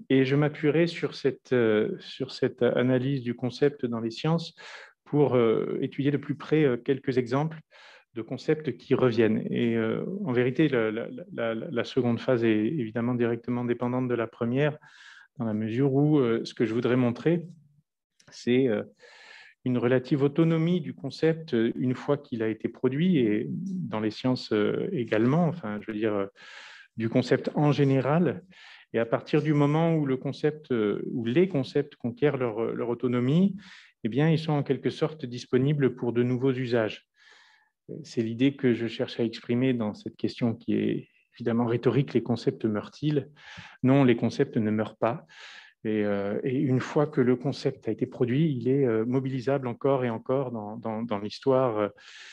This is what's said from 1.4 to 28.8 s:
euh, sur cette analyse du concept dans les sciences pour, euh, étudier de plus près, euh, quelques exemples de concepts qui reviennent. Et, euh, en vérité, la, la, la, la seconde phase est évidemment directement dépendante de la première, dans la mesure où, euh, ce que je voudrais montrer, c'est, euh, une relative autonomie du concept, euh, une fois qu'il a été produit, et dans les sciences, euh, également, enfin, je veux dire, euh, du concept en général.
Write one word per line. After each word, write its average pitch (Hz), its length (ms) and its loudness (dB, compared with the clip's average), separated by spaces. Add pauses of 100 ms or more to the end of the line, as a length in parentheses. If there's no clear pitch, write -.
euh, 110 460 2
sur - 320 -10
cette - 300 -2
analyse 127 600 2
du 120 100 -2
concept 135 520 -2
dans 117 140 -2
les 113 120 -4
sciences 165 440 -2 (480)
pour, 139 320 2
euh, 113 460 2
étudier 139 300 -2
de 143 60 0
plus 139 180 -4
près, 156 280 0
euh, 123 140 2
quelques 127 400 -2
exemples 139 420 -2 (540)
de - 80 -8
concepts 139 560 -4
qui - 160 0
reviennent. 113 560 4
Et, 120 260 0
euh, 113 300 -2 (180)
en 135 100 -4
vérité, 127 360 2
la, 113 220 0
la, 113 160 -6 (260)
la, 113 220 -4
la 113 280 -4
seconde 120 360 0
phase 120 240 0
est 107 240 4
évidemment 120 480 -2
directement 120 500 -2
dépendante 123 420 -2
de 120 60 0
la 117 140 -2
première, 135 500 -2 (640)
dans 117 60 -4
la 110 100 -2
mesure 113 400 0
où, 147 240 4
euh, 117 260 2
ce - 80 -12
que - 100 0
je 110 120 0
voudrais 123 200 2
montrer, 131 520 0 (840)
c'est, 127 380 0
euh, 107 160 0 (800)
une 123 140 0
relative 127 420 2
autonomie 165 580 2
du 131 140 -8
concept, 160 640 -2
euh, 113 200 2
une 127 200 0
fois 143 240 -2
qu'il 113 240 -6
a 110 60 0
été 110 200 -4
produit, 151 480 2
et 110 320 2
dans 160 500 -6
les 107 120 0
sciences, 127 420 -2
euh, 107 380 0
également, 123 560 2
enfin, 107 340 -6
je 110 100 -12
veux 107 60 -6
dire, 107 160 0
euh, 98 140 -2 (680)
du 113 120 -2
concept 127 460 2
en 147 160 4
général. 139 720 2 (500)